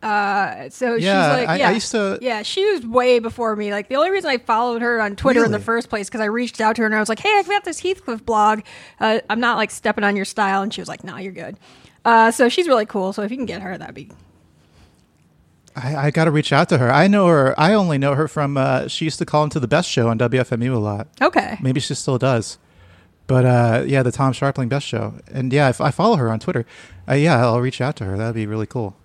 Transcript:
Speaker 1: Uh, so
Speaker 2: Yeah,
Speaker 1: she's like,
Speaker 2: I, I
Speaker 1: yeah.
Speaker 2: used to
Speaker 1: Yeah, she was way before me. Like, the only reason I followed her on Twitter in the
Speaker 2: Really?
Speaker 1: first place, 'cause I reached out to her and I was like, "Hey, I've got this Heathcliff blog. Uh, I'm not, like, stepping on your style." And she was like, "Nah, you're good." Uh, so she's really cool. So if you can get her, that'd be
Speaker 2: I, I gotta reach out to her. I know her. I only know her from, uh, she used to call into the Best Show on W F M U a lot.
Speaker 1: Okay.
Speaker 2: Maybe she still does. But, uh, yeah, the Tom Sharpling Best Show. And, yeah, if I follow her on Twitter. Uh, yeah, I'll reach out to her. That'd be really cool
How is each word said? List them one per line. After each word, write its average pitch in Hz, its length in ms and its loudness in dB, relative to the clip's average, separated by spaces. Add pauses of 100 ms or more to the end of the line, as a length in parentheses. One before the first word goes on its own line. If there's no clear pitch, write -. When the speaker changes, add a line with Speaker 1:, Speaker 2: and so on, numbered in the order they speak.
Speaker 1:
Uh, 196 680 -2
so 247 260 -4
Speaker 2:
Yeah, 180 380 2
Speaker 1:
she's 262 60 2
like, 240 80 -2
Speaker 2:
I, - 40 0
I - 60 0
Speaker 1:
yeah. 254 140 2
Speaker 2:
used - 200 -2
to 196 300 -2
Speaker 1:
Yeah, 233 200 -4
she 381 300 -2
was 302 140 -4
way 247 340 4
before 226 340 -4
me. 208 160 -6
Like, 202 180 -6
the 254 80 -2
only 320 140 2
reason 381 200 -2
I 254 80 0
followed 233 440 -2
her 240 180 -2
on 202 140 -2
Twitter 240 300 2
in 226 80 0
the 214 60 -2
Speaker 2:
Really? 202 80 -8
Speaker 1:
first 233 240 -2
place, 208 200 -6
'cause 220 120 -6
I - 20 -2
reached 226 360 -4
out 220 160 2
to 233 60 0
her 220 40 2
and 214 80 0
I 214 60 2
was 208 100 -2
like, 220 100 -2
"Hey, 403 180 0
I've 392 80 0
got 403 180 -2
this 330 160 -8
Heathcliff 359 440 -6
blog. 214 380 2 (360)
Uh, 220 300 0
I'm 220 120 -2
not, 233 180 0
like, 214 120 -2
stepping 214 320 -4
on 202 140 0
your 196 80 -2
style." 196 380 -2
And 196 100 -6
she - 80 -10
was - 80 -12
like, - 160 -14
"Nah, 196 140 -14
you're 190 160 -12
good." 175 240 -14 (460)
Uh, 226 260 6
so 240 180 4
she's 349 180 0
really 233 200 2
cool. 190 260 -4
So 208 100 -8
if 202 80 -6
you 247 60 -8
can 269 100 -6
get 170 160 -10
her, 190 160 -10
that'd - 160 -16
be - 160 -18 (1700)
Speaker 2:
I, 139 300 -4
I 147 40 2
gotta 160 220 2
reach 151 200 0
out 151 180 4
to 156 80 4
her. 123 120 2
I 151 160 6
know 202 220 4
her. 139 320 4
I 175 140 4
only 180 220 2
know 139 200 2
her 151 100 0
from, 143 300 -2
uh, 135 320 0
she - 160 -6
used 160 160 -4
to 180 60 -2
call 151 180 2
into 151 160 -2
the 120 80 -2
Best 156 200 0
Show 117 200 2
on 113 100 0
W 120 220 0
F 120 120 -2
M 117 100 -2
U 120 120 -2
a 117 40 0
lot. 104 280 -4 (160)
Speaker 1:
Okay. - 400 0
Speaker 2:
Maybe 131 160 0
she - 160 -4
still 131 240 -2
does. 120 400 0 (720)
But, 127 160 4
uh, 123 420 4
yeah, 135 160 2
the 123 80 2
Tom 135 220 0
Sharpling 135 360 -2
Best 135 180 -2
Show. 110 280 -6 (180)
And, 131 200 -4
yeah, 143 160 4
if 123 120 -2
I 139 120 0
follow 208 240 2
her 123 160 0
on 110 80 -4
Twitter. - 260 -4 (420)
Uh, 127 60 0
yeah, 147 320 4
I'll 120 140 2
reach 127 200 -4
out 131 160 -2
to 117 80 -8
her. 98 140 -4
That'd 113 160 -4
be 110 120 -4
really 107 200 -4
cool 107 380 -8